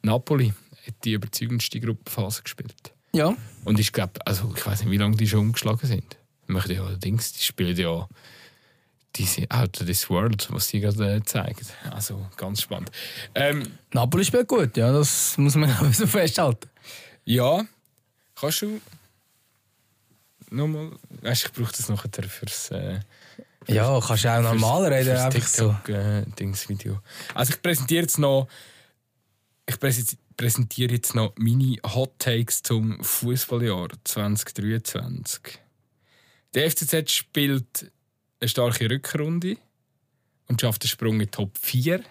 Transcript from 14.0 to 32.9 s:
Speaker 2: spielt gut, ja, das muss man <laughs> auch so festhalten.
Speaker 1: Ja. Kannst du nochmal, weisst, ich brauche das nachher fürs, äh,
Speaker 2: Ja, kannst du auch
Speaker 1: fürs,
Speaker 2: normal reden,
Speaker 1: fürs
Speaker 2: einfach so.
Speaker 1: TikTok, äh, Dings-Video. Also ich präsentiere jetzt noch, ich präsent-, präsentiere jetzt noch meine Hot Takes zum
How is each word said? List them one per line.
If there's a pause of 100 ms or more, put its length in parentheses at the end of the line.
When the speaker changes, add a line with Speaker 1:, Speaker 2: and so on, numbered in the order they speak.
Speaker 2:
spielt
gut,
ja,
das
muss
man
<laughs>
auch
so
festhalten. (560)
Speaker 1:
Ja. (680)
Kannst
du (1700)
nochmal, (320)
weisst,
ich
brauche
das
nachher (180)
fürs,
äh, (680)
Speaker 2:
Ja,
kannst
du
auch
Speaker 1:
fürs,
Speaker 2:
normal
reden,
Speaker 1:
fürs
Speaker 2:
einfach
so. (160)
Speaker 1:
TikTok,
äh, (140)
Dings-Video. (340)
Also
ich
präsentiere
jetzt
noch, (1160)
ich
präsent-, (180)
präsentiere
jetzt
noch
meine (100)
Hot
Takes
zum